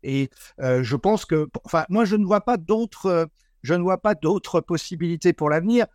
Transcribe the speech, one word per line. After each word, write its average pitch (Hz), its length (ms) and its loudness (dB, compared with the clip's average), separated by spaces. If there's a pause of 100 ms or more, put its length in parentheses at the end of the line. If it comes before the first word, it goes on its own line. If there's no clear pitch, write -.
Et, 135 260 -2 (300)
euh, 127 240 0
je 113 100 -4
pense 196 300 0
que, 156 240 0 (160)
enfin, 165 240 -2
moi, 214 160 2
je 196 100 0
ne 208 100 2
vois 202 180 2
pas 240 140 0
d'autres, 214 500 -4
euh, 170 200 2 (360)
je 143 120 0
ne 175 80 0
vois 185 180 0
pas 214 140 0
d'autres 165 460 0
possibilités 170 720 -2
pour 151 180 0
l'avenir. 208 440 2